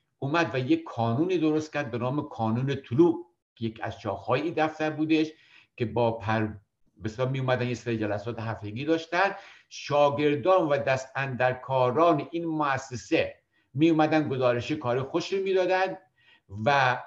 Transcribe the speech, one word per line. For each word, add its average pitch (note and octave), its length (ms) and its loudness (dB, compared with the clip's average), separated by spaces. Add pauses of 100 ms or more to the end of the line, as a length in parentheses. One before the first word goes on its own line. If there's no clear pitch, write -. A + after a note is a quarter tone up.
(200)
اومد D#3+ 340 0
و C3 60 -2
یک D3 260 0
قانونی C3+ 520 0
درست D#3 360 0
کرد C#3 180 -4
به - 60 -4
نام C#3 240 -4
قانون A#2+ 540 -2
طلوع D#3+ 500 2 (300)
که A2+ 100 -6
یک A2+ 180 -8
از G2 180 -8
شاخه‌های G#2+ 400 -2
این E3 160 -4
دفتر D#3 320 0
بودش، D#3 380 0 (500)
که A#2+ 80 -4
با A2+ 260 0
پر-، A2 360 -2 (500)
به F#2 120 -8
اصطلاح B2+ 200 -2
می C3+ 100 -4
اومدن B2+ 280 0
یه B2 60 -4
سری A#2 240 -4
جلسات G#2 420 -6
هفتگی A2 460 -8
داشتن، F3 500 0 (340)
شاگردان D3 1000 2
و C#3+ 100 2
دست C3 380 -2
اندرکاران C3 1160 2
این E3+ 140 -4
مؤسسه C#3 880 -2 (380)
می D#3 160 4
اومدن D#3 380 4
گزارش B2 440 0
کار B2+ 320 -2
خوش D#3+ 300 -4
رو G3 100 0
می‌دادن F#3 540 0 (680)
و C3 420 4